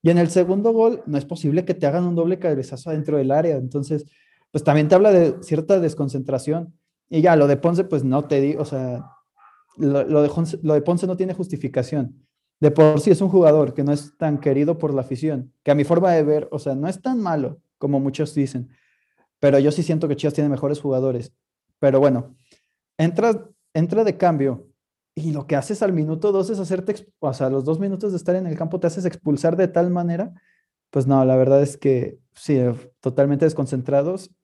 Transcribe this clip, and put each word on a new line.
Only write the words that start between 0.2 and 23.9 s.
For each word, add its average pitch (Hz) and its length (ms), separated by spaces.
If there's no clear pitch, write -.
segundo 190 440
gol, 226 340
no 147 100
es 143 80
posible 165 400
que 175 100
te 170 120
hagan 165 180
un 175 100
doble 170 240
cabezazo 139 520
adentro 151 260
del 135 140
área. 156 260
Entonces, 139 480
pues 147 120
también 151 260
te 175 60
habla 202 160
de 170 320
cierta 160 380
desconcentración. 147 960
Y 160 140
ya, 170 140
lo 147 100
de 143 100
Ponce, 170 280
pues 151 200
no 135 240
te 143 120
di-, 143 160
o 151 80
sea, 127 460
lo, 139 280
lo 151 180
de 147 60
Ponce, 165 340
lo 151 120
de 147 80
Ponce 175 240
no 180 100
tiene 185 180
justificación. 139 920
De 151 100
por 151 300
sí 180 100
es 165 100
un 190 100
jugador 156 440
que 147 80
no 139 100
es 143 240
tan 147 220
querido 147 400
por 151 160
la 135 60
afición, 127 520
que - 80
a 143 40
mi 143 100
forma 170 280
de 165 100
ver, 151 300
o 156 60
sea, 139 160
no 143 140
es 190 120
tan 262 180
malo 156 400
como 143 220
muchos 139 340
dicen, 131 340
pero 143 200
yo 143 140
sí 165 100
siento 160 260
que 143 80
Chivas 147 180
tiene 147 160
mejores 143 280
jugadores. 131 540
Pero 135 220
bueno, 127 360
entra, 208 500
entra 175 320